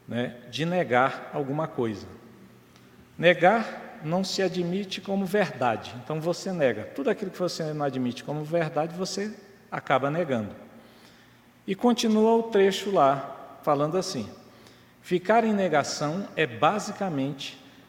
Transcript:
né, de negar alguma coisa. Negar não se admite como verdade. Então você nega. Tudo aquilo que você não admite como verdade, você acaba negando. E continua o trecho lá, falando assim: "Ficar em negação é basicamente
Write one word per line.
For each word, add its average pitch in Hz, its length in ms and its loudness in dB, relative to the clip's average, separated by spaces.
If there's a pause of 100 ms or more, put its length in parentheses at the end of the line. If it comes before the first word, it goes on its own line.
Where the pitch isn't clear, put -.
né, 120 300 -4 (160)
de 135 140 -4
negar 135 640 2
alguma 151 380 -4
coisa. 107 360 -4 (1120)
Negar 180 840 2
não 175 220 -2
se - 160 -4
admite 180 580 -2
como 196 260 -2
verdade. 135 760 0
Então 156 160 -4
você 170 320 -4
nega. 123 320 2
Tudo 269 260 -4
aquilo 202 220 -2
que - 80 -10
você 165 320 -4
não 151 140 -2
admite 127 400 -2
como 151 180 -6
verdade, 160 500 -2
você 196 400 -6 (380)
acaba 139 400 2
negando. 139 420 -2 (1120)
E 196 80 -4
continua 226 600 4
o 226 80 4
trecho 196 480 2
lá, - 720 2
falando 151 340 2
assim: 131 320 -4 (720)
"Ficar 214 440 4
em 220 80 2
negação 165 840 0
é 156 100 2
basicamente 147 1120 -2 (320)